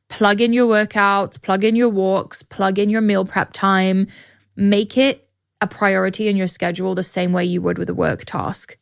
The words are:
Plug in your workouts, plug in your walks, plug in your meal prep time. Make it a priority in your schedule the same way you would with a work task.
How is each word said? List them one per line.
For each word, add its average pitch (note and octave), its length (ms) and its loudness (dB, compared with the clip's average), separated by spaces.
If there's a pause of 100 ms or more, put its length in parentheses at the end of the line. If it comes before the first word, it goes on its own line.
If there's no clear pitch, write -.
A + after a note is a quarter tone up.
Plug G#3 320 2
in A#3 100 2
your A#3+ 160 4
workouts, G#3 720 0
plug G3 220 0
in A3 140 2
your A#3+ 100 4
walks, F#3+ 560 -2
plug G3 340 -2
in G#3 120 2
your A3 120 0
meal G3+ 220 2
prep - 300 -4
time. F#3+ 540 2 (500)
Make G3+ 400 2
it C4+ 320 0 (320)
a G#3 60 -2
priority F#3+ 600 0
in G3+ 80 0
your F#3+ 120 0
schedule F#3 460 -4
the F#3 100 -4
same F3+ 280 -2
way F3+ 140 0
you F3+ 160 -2
would F3 160 -2
with F3+ 120 -6
a F3+ 40 -4
work F3+ 320 -2
task. - 560 -8